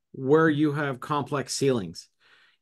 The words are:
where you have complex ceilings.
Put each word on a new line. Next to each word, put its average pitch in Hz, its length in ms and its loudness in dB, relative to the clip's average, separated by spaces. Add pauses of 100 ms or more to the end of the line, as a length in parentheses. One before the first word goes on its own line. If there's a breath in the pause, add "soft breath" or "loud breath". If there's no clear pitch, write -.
(140)
where 151 360 4
you 147 220 0
have 139 280 -4
complex 143 540 -4
ceilings. 117 540 -2 (540 soft breath)